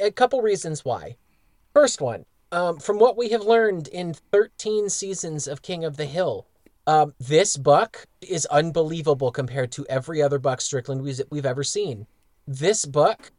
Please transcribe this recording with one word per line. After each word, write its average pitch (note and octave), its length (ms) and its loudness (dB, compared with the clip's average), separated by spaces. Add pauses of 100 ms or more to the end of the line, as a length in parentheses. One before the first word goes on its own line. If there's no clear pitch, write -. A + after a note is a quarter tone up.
a G#3 100 2
couple B3 320 2
reasons G3+ 420 -2
why. A2 320 -6 (580)
First C#4+ 260 4
one, A2 240 -6 (260)
um, F3 280 -2
from G#3 200 -2
what A#3 180 6
we A#3 140 -2
have A3 120 -2
learned G#3+ 460 2
in F3 260 -6
thirteen G#3+ 760 0
seasons E3+ 580 -6
of C#3+ 140 -10
King E3 220 -6
of D3 120 -6
the D3+ 100 -6
Hill, C#3 400 -4 (400)
um, D3+ 320 4
this D#3 380 2
Buck C#3+ 500 2 (140)
is D#3 260 -6
unbelievable D3+ 840 0
compared B2+ 420 -4
to C#3+ 160 -10
every C#3+ 340 -4
other C#3+ 160 2
Buck C3 220 -2
Strickland C3+ 420 -6
we've, C3+ 180 -6 (100)
we've C#3+ 160 -4
ever C3 180 -4
seen. C#3+ 420 -6 (400)
This C#3+ 380 0
Buck D3 540 0